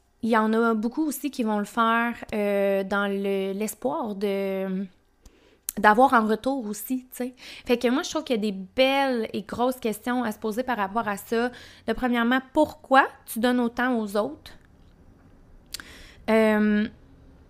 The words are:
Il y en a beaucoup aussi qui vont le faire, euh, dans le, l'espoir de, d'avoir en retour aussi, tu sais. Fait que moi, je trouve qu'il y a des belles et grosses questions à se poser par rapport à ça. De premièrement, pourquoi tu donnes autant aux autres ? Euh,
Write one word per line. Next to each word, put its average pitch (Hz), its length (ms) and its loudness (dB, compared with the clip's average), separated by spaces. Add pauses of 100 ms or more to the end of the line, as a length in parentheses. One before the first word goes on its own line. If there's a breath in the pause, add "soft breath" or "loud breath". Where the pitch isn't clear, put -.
(220)
Il 226 80 -2
y 226 80 4
en 220 160 2
a 226 220 2
beaucoup 240 320 -2
aussi 285 240 -6
qui 269 100 -6
vont 220 160 -2
le 202 80 -4
faire, 233 480 0 (220)
euh, 202 480 0
dans 202 280 -2
le, 196 420 -2
l'espoir 220 600 -6
de, 196 720 -4 (920 soft breath)
d'avoir 214 340 8
en 220 140 4
retour 220 400 0
aussi, 254 420 -6
tu - 80 -18
sais. 247 180 -8 (300 loud breath)
Fait 240 140 2
que 247 80 2
moi, 269 160 2
je 349 80 -10
trouve 311 120 -4
qu'il 254 120 -2
y 214 40 0
a 214 120 -2
des 190 60 -6
belles 262 760 0
et 220 80 -6
grosses 254 380 -2
questions 240 440 -2
à 220 80 -2
se 208 60 -10
poser 220 240 -4
par 254 160 -4
rapport 208 300 -4
à 202 100 -4
ça. 233 320 -2 (380 loud breath)
De 226 60 0
premièrement, 240 480 2 (120)
pourquoi 302 540 4 (180)
tu - 140 -8
donnes 247 200 2
autant 240 400 0
aux 208 160 -4
autres ? 240 360 -4 (1800 loud breath)
Euh, 214 580 4 (640)